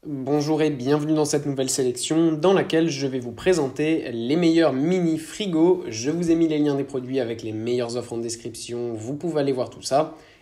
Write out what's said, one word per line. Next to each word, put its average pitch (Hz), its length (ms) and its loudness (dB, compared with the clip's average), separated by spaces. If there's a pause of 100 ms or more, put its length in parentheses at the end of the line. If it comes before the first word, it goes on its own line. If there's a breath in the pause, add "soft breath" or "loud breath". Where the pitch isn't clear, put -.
Bonjour 147 560 0
et 156 80 4
bienvenue 147 440 0
dans 156 120 2
cette 147 200 0
nouvelle 135 240 -2
sélection 156 640 0
dans 160 220 4
laquelle 180 340 2
je 139 180 -4
vais 131 140 -2
vous 120 140 -10
présenter 151 800 0
les 117 240 0
meilleurs 165 340 4
mini 160 460 2
frigos. 180 720 2
Je 113 200 -4
vous 165 220 0
ai 165 40 6
mis 165 120 2
les 156 100 0
liens 147 180 2
des 139 100 -2
produits 131 340 -4
avec 113 240 -4
les 110 80 -6
meilleures 117 460 -2
offres 120 160 -8
en 117 40 -4
description, 117 760 -8
vous 113 220 -6
pouvez 151 260 -2
aller 139 100 0
voir 123 180 -2
tout - 120 -18
ça. 151 340 0 (260 loud breath)